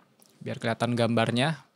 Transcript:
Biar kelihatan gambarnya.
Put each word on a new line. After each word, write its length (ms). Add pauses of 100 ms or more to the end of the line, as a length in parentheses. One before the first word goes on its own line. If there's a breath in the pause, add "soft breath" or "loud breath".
(440)
Biar 180
kelihatan 320
gambarnya. 720 (120)